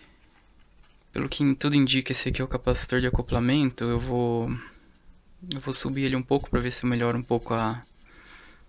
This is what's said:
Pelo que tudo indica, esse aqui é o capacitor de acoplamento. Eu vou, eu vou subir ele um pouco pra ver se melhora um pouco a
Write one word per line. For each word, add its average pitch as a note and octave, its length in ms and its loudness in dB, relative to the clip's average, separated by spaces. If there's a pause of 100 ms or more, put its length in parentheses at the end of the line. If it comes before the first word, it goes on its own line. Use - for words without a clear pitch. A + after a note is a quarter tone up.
(1120)
Pelo - 160 -4
que C#3+ 280 2
tudo D3 180 0
indica, C3 380 2
esse - 160 -4
aqui - 120 -2
é C3 40 -2
o C3 40 -6
capacitor B2+ 520 0
de B2 80 2
acoplamento. B2 720 2
Eu A#2+ 160 0
vou, A#2+ 500 0 (1040)
eu C#3 80 -6
vou C3 140 -4
subir C3+ 300 0
ele C3 100 2
um B2+ 80 0
pouco C#3 260 0
pra B2 120 2
ver B2 100 -2
se - 160 -4
melhora A#2+ 320 2
um B2 40 -4
pouco A#2+ 300 -2
a A2+ 300 -2 (840)